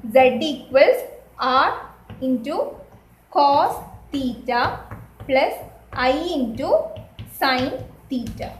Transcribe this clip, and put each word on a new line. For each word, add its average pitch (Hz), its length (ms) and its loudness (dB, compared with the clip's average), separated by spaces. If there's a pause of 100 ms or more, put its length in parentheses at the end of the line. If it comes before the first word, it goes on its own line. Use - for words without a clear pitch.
(160)
Z 262 360 6
equals 277 480 4 (640)
R 392 60 0 (560)
into 262 300 -2 (800)
cos 285 380 4 (380)
theta 247 500 -2 (640)
plus 269 300 2 (560)
I 285 40 4 (200)
into 269 340 -4 (720)
sin 262 260 0 (460)
theta. 220 380 -6 (100)